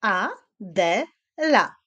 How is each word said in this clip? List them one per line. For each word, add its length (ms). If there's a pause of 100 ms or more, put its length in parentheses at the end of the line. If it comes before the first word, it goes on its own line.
Adela. 1600 (220)